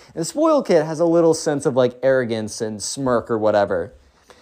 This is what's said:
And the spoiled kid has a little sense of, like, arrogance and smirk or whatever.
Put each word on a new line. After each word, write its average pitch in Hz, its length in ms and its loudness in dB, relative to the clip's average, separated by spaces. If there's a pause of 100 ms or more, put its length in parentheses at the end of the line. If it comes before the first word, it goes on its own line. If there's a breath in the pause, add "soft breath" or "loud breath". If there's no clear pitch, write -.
(140 soft breath)
And 151 60 -8
the 165 60 -4
spoiled 302 400 0
kid 156 180 4
has 156 160 -6
a 175 60 2
little 165 260 4
sense 147 320 -2
of, 143 100 0
like, 127 280 2
arrogance 117 580 -2
and 107 220 -8
smirk 123 480 -4
or 117 80 -2
whatever. 101 560 0 (480 soft breath)